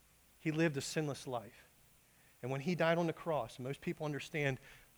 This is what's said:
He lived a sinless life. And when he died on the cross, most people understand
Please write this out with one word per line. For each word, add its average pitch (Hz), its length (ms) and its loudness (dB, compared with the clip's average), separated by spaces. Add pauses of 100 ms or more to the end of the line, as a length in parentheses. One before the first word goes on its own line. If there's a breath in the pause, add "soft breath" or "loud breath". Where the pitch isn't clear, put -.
(400)
He 160 100 0
lived 156 260 4
a 135 40 0
sinless - 460 -2
life. 117 420 -6 (760 soft breath)
And 123 80 -2
when 135 100 0
he 180 140 0
died 165 240 4
on 175 80 4
the 160 60 2
cross, 147 460 -2
most 131 220 -6
people 160 260 -4
understand 143 520 -2 (400 loud breath)